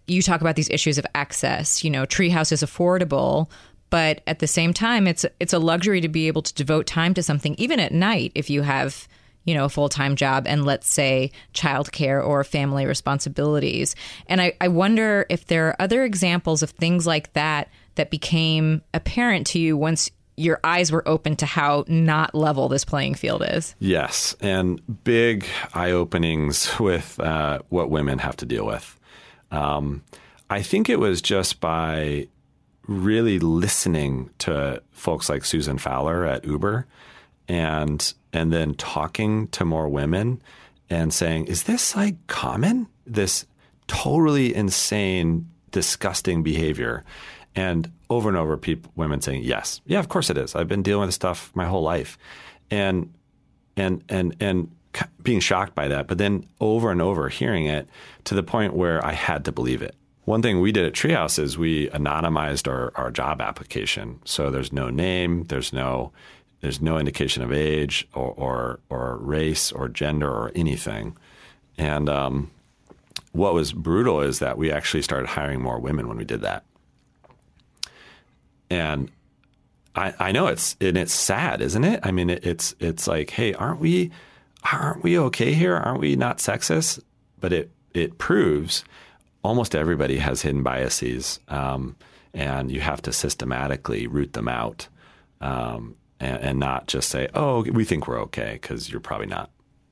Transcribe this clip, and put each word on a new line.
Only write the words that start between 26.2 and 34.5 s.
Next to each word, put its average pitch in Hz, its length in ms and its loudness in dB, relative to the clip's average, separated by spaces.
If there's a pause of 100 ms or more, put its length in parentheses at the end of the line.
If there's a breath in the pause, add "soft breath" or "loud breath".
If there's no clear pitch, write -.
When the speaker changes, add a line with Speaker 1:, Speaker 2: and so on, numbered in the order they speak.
Speaker 2:
with, 92 400 0
uh, 76 400 0 (100)
what 82 220 0
women 71 260 2
have 65 200 -4
to - 100 -10
deal 57 180 -2
with. - 340 -8 (520 loud breath)
Um, 73 520 -2 (460 loud breath)
I 101 140 -2
think 214 260 0
it 240 100 2
was 92 220 2
just - 380 0
by 78 720 -2 (580)
really 104 500 2
listening 80 1040 0
to 71 420 -2 (100)